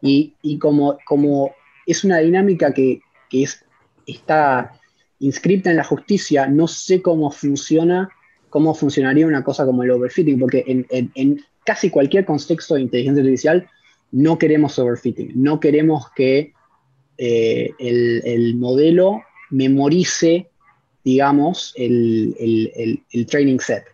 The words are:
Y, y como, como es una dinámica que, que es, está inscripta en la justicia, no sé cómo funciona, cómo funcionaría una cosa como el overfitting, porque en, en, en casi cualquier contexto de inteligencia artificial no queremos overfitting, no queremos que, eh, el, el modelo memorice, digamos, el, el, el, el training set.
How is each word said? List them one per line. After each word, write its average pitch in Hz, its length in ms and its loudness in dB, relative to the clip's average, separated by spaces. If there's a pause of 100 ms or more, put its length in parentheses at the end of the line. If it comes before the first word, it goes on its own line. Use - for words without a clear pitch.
Y, 143 400 0
y 151 180 -6
como, 143 460 0
como 143 480 0 (340)
es 170 180 -2
una 185 140 2
dinámica 170 540 2
que, 131 280 0 (280)
que 131 140 0
es, - 220 -8 (420)
está 139 720 -2 (420)
inscripta 180 500 0
en 170 60 2
la 143 80 0
justicia, 147 640 -2
no 151 220 2
sé 185 320 -2
cómo 160 300 0
funciona, 160 800 -2 (400)
cómo 156 240 2
funcionaría 143 520 0
una 147 180 0
cosa 143 200 -2
como 127 180 0
el 123 80 0
overfitting, 127 480 0
porque 127 280 0
en, 127 240 -2
en, 127 240 -4
en 139 260 0 (240)
casi 208 240 -2
cualquier 190 380 2
contexto 160 480 -2
de 139 80 0
inteligencia 131 400 0
artificial 151 460 2 (440)
no 156 260 2
queremos 151 400 2
overfitting, 120 560 -4
no 147 260 0
queremos 151 540 2
que, 135 380 0 (640)
eh, 120 600 -2
el, 120 460 -2
el 117 320 -2
modelo 165 680 2 (280)
memorice, 151 1000 0 (520)
digamos, 143 720 0
el, 117 640 0
el, 113 360 -2
el, 110 280 -6 (100)
el 120 140 -4
training 139 320 0
set. 113 360 -6